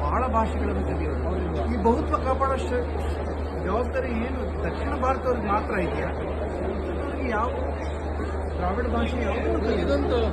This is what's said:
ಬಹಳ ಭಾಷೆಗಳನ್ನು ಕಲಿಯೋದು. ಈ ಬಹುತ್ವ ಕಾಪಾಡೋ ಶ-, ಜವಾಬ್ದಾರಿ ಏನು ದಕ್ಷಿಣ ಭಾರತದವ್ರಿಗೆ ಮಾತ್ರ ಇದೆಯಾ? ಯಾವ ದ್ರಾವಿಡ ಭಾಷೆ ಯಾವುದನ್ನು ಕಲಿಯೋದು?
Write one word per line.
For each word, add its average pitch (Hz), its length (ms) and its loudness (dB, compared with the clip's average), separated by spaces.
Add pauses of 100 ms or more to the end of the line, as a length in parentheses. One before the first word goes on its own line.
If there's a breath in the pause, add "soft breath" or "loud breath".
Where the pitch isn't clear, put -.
ಬಹಳ - 180 2 (140)
ಭಾಷೆಗಳನ್ನು 220 540 2
ಕಲಿಯೋದು. - 420 0 (400)
ಈ 240 40 2 (100)
ಬಹುತ್ವ 240 300 4 (100)
ಕಾಪಾಡೋ 262 300 2 (100)
ಶ-, 240 200 0 (800)
ಜವಾಬ್ದಾರಿ 233 480 0 (160)
ಏನು - 140 -2 (240)
ದಕ್ಷಿಣ - 260 -2 (120)
ಭಾರತದವ್ರಿಗೆ 254 500 0
ಮಾತ್ರ 220 200 0 (140)
ಇದೆಯಾ? - 220 -2 (1200)
ಯಾವ - 160 0 (1080)
ದ್ರಾವಿಡ 196 380 0
ಭಾಷೆ 233 220 0 (100)
ಯಾವುದನ್ನು - 380 0
ಕಲಿಯೋದು? 170 540 2 (140)